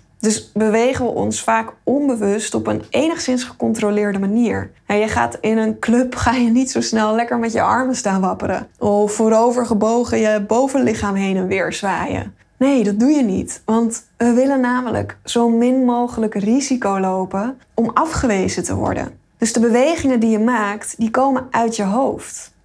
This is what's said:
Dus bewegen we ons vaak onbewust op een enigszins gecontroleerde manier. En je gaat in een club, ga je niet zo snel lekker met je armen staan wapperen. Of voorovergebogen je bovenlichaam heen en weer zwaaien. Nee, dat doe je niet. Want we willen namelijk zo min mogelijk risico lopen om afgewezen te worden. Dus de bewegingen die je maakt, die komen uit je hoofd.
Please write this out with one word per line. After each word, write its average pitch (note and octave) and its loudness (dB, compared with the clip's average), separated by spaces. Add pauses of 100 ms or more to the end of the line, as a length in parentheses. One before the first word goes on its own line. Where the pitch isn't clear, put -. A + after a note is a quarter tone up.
(200)
Dus G#3+ -2
bewegen A3+ 0
we A3 -2
ons G#3+ -4
vaak A3+ -2 (100)
onbewust A3+ 0
op G#3+ -2
een G#3+ -2
enigszins C4 0
gecontroleerde G#3 -2
manier. G3 0 (140)
En G3+ 0
je G#3+ 2
gaat - -2
in A3 2
een A3 -2
club, B3 2
ga - 2
je B3 2
niet B3+ 2
zo A#3 -2
snel A3 0
lekker A#3+ 0
met A3+ -2
je A3 0
armen B3 2
staan F#3+ -2
wapperen. F#3 -4 (120)
Of G#3 2
voorovergebogen A#3 2
je G#3+ 2
bovenlichaam A3+ 0
heen G3 0
en F#3 -2
weer F#3+ -2
zwaaien. F#3 -6 (220)
Nee, C4 2
dat G3+ 0
doe B3 4
je D4 4
niet. F#3+ -2
Want A3+ 0 (100)
we A#3+ 2
willen C4 4
namelijk B3 -2
zo A#3 0
min B3 2
mogelijk A#3+ -2
risico A3 0
lopen G3 -2 (160)
om A3+ 0
afgewezen G3+ 0
te - -4
worden. - -4 (180)
Dus A3+ -2
de A#3+ 0
bewegingen B3+ 2
die A3+ 2
je G#3+ 2
maakt, G#3+ -2
die A3+ -2
komen B3+ 0
uit A3+ 0
je G#3 -2
hoofd. - -4